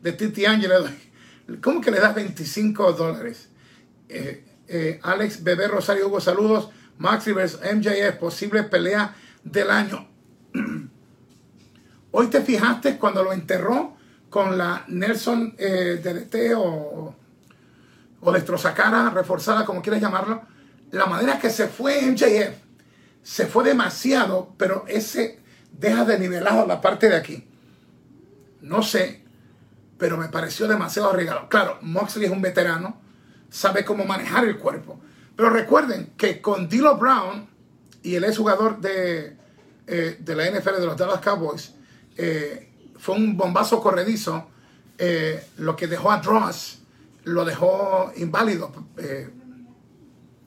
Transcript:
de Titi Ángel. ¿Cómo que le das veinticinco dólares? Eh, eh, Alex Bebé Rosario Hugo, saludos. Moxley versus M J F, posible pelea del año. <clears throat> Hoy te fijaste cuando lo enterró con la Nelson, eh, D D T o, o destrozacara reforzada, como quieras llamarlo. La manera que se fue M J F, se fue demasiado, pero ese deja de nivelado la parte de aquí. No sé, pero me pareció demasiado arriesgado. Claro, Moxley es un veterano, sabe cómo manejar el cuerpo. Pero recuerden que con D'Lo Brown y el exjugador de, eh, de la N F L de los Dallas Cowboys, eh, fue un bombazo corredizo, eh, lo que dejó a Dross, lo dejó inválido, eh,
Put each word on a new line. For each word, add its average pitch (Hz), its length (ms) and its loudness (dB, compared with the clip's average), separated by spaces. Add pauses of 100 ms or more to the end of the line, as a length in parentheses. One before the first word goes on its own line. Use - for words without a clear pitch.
de 170 100 -2
Titi 202 340 -2
Ángel. 208 260 2 (920)
¿Cómo 320 180 0
que - 120 2
le 196 100 2
das 208 120 4
veinticinco 202 800 0
dólares? 165 560 -4 (600)
Eh, - 340 -12 (240)
eh, 160 340 -4
Alex 196 400 -2
Bebé 180 280 0
Rosario 196 380 0
Hugo, 196 120 0
saludos. 214 520 2 (280)
Moxley 208 340 0
versus 185 300 -2
M 214 180 0
J 208 140 2
F, 196 220 0
posible 208 460 -2
pelea 202 520 0 (280)
del 196 280 0
año. - 360 0 (460)
<clears throat> - 360 -6 (1200)
Hoy 233 160 4
te 269 140 4
fijaste 240 560 2
cuando 190 260 2
lo 190 100 0
enterró 190 600 -2 (340)
con 190 280 0
la 175 300 -2
Nelson, 226 720 -2
eh, 185 460 0
D 180 100 -4
D - 80 -6
T 233 340 0
o, 160 600 -4 (1040)
o 175 100 2
destrozacara 196 800 2
reforzada, 214 560 0
como 180 160 -4
quieras 208 200 -2
llamarlo. 208 420 -2 (480)
La 190 140 0
manera 208 340 0
que 233 100 0
se 220 180 0
fue 277 380 -2
M 262 120 4
J 269 100 4
F, 208 300 2 (640)
se - 240 -4
fue 233 160 4
demasiado, 233 960 2
pero 196 300 -2
ese 220 520 -4 (320)
deja 220 320 0
de 214 160 2
nivelado 185 480 2
la 180 140 -2
parte 196 260 4
de 190 80 6
aquí. - 320 -6 (1120)
No 170 220 0
sé, - 400 -2 (760)
pero 165 200 -2
me 165 100 -6
pareció 160 400 -4
demasiado 208 440 0
arriesgado. 185 360 -2
Claro, 196 340 0
Moxley 208 440 -4
es 185 60 0
un 190 100 -2
veterano, 180 580 -2 (500)
sabe 196 360 0
cómo 202 180 -2
manejar 190 400 0
el 214 140 0
cuerpo. - 420 -6 (360)
Pero 226 160 4
recuerden 226 640 2
que 190 240 0
con 190 260 0
D'Lo 262 300 4
Brown 208 500 0 (560)
y 180 120 -4
el 175 100 0
exjugador 214 560 2
de, 175 560 -4 (500)
eh, 165 320 -4
de 160 160 -8
la 156 120 0
N 202 100 -2
F 190 120 -2
L 196 120 0
de 175 40 0
los 160 120 -4
Dallas 180 240 0
Cowboys, 165 540 -4 (420)
eh, 151 560 -6 (240)
fue - 180 -4
un 214 220 2
bombazo 196 420 2
corredizo, 185 720 0 (480)
eh, 160 440 -2 (180)
lo 160 180 -4
que 170 100 -6
dejó 170 240 0
a 202 60 4
Dross, - 640 0 (440)
lo 170 220 0
dejó 185 720 2
inválido, 175 560 0 (240)
eh, 135 320 -10 (1160)